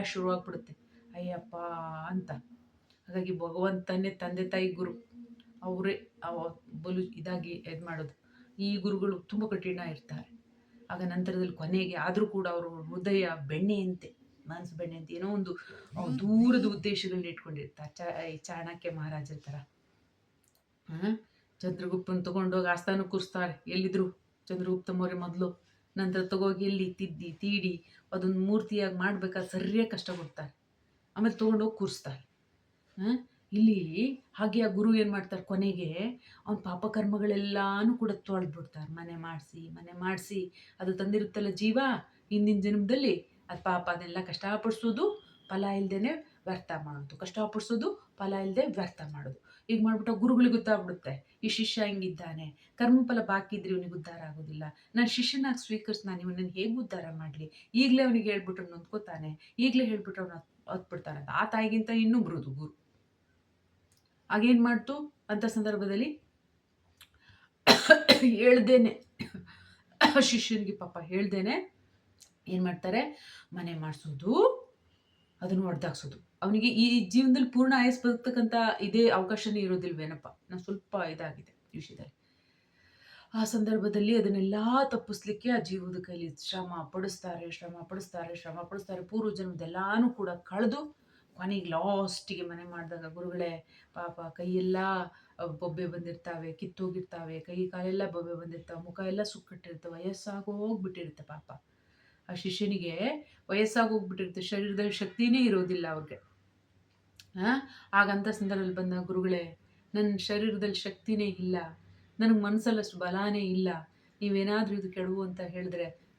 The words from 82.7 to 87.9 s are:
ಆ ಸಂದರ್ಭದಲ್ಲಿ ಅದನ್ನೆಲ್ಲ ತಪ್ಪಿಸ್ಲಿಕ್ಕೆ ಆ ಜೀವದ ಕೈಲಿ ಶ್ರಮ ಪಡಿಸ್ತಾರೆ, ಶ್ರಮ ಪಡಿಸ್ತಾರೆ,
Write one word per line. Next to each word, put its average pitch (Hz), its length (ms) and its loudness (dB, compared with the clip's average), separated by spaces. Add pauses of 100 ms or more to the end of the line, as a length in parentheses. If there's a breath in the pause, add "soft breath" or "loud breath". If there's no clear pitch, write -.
ಆ 220 100 2
ಸಂದರ್ಭದಲ್ಲಿ 214 760 4
ಅದನ್ನೆಲ್ಲ 196 380 4 (360)
ತಪ್ಪಿಸ್ಲಿಕ್ಕೆ 214 580 -4
ಆ 233 100 4
ಜೀವದ 180 400 -6
ಕೈಲಿ 170 360 -8 (140)
ಶ್ರಮ 175 440 -6
ಪಡಿಸ್ತಾರೆ, 175 580 -6
ಶ್ರಮ 170 240 -12 (140)
ಪಡಿಸ್ತಾರೆ, 175 460 -10